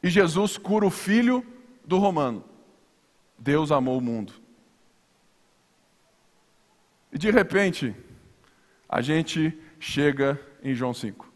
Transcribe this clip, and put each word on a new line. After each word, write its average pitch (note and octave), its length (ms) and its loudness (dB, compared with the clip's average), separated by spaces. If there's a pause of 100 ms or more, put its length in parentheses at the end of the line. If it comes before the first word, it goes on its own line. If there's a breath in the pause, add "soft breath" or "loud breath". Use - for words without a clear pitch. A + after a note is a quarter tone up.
E F3+ 80 0
Jesus F#3 480 2
cura G#3 280 0
o F#3 60 2
filho A#3+ 540 2 (380)
do F3 140 0
romano. D3+ 460 0 (920)
Deus D3 340 0
amou C3 260 2
o B2+ 40 -2
mundo. A2+ 320 -6 (2750)
E - 60 -8
de G3 140 0
repente, F#3 640 2 (920 soft breath)
a - 140 -2
gente D#3 560 -2 (220 loud breath)
chega C#3 600 0 (220)
em C3+ 140 -4
João B2 180 -4
cinco. - 420 -12